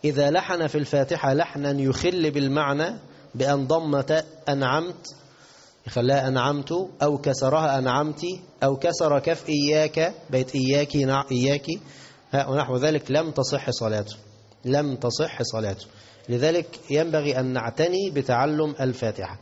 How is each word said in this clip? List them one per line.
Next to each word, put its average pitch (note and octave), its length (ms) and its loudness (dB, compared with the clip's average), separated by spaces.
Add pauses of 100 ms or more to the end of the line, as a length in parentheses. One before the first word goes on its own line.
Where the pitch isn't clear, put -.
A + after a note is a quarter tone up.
إذا C#3+ 280 2
لحن F3 360 0
في D3+ 100 -2
الفاتحة C#3+ 560 0
لحنا C#3+ 380 0
يخل D3+ 600 0
بالمعنى C#3+ 680 0 (360)
بأن C#3 320 0
ضم D3+ 340 2
تاء D#3 240 0 (240)
أنعمت، C#3+ 560 0 (840)
يخليها C3 400 2
أنعمت، C#3+ 640 -2 (140)
أو D3 140 2
كسرها C#3 600 2
أنعمت، C#3 480 0 (380)
أو C3+ 120 2
كسر D#3 440 2
كف D#3+ 300 -2
إياك، D#3 640 2 (160)
بيت C3 260 -2
إياك C#3+ 400 2
نع-، C3+ 360 2
إياك، C3+ 340 0 (680)
ها، C#3 160 0
ونحو C3 300 0
ذلك، D3 340 0
لم D#3 200 2
تصح C3+ 380 -2
صلاته، G#2+ 460 -2 (500)
لم C#3 300 0
تصح B2 480 -4
صلاته. G#2+ 420 -6 (440)
لذلك D#3+ 500 0 (100)
ينبغي D3 500 0
أن C3 60 0
نعتني D3+ 640 0
بتعلم D3 680 0
الفاتحة. A2 640 -4